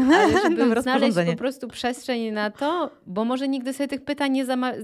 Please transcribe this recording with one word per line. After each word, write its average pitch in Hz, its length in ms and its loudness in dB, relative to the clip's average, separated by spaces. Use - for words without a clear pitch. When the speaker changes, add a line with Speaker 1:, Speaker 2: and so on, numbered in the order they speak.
Speaker 1:
<laughs> 277 140 6
Speaker 2:
Ale 370 260 4
żeby 339 140 2
Speaker 1:
Nowe - 0 -
Speaker 2:
znaleźć 233 180 4
Speaker 1:
rozporządzenie. 214 480 2
Speaker 2:
po - 60 -4
prostu 254 300 -6
przestrzeń 247 640 -4
na 214 200 -2
to, 302 400 -2
bo 185 180 -2
może 254 240 -2
nigdy 269 240 -4
sobie 269 160 -4
tych 269 160 -8
pytań 285 280 -2
nie 262 140 0
zama-, 254 260 -2